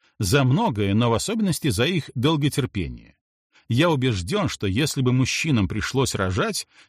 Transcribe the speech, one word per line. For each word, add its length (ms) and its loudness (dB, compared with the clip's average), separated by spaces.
За 240 2
многое, 500 2
но 160 2
в 40 2
особенности 540 -2
за 180 2
их 280 -2
долготерпение. 1000 -2
Я 220 4
убеждён, 580 0
что 200 -4
если 320 0
бы 120 2
мужчинам 540 0
пришлось 480 -2
рожать, 540 -2